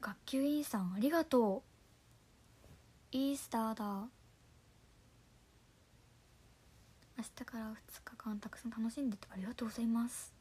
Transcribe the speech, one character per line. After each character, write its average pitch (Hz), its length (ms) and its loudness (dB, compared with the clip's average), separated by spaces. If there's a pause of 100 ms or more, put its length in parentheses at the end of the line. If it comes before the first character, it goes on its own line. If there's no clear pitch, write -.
学 - 240 -6
級 269 160 2
委 294 140 4
員 294 80 0
さ 220 160 0
ん 180 120 0
あ 190 60 -2
り 233 100 6
が 320 160 6
と 233 380 6 (1500)
う。 - 40 -2
イ 269 160 2
ー 277 60 -2
ス - 100 -10
タ 220 240 0
ー - 20 -8
だ。 208 340 -4 (3000)
明 226 80 -6
日 - 220 -12
か 240 120 -10
ら 220 140 -6
二 - 300 -16
日 - 140 -14
間 214 240 -4
た 214 100 -10
く - 80 -12
さ - 100 -6
ん - 40 -4
楽 226 180 0
し 262 100 -4
ん 277 80 2
で 202 80 0
っ - 20 -10
て、 - 120 -18
あ - 60 -12
り 190 80 -2
が 233 100 -4
と 247 100 -4
う 226 40 0
ご 220 60 -8
ざ - 60 -4
い 233 60 2
ま 233 200 4
す。 - 340 -8